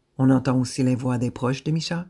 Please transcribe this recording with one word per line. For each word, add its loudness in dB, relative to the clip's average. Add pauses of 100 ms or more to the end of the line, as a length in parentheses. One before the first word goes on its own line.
(160)
On 4
entend 2
aussi -2
les 2
voix -2
des -2
proches -4
de -2
Misha -4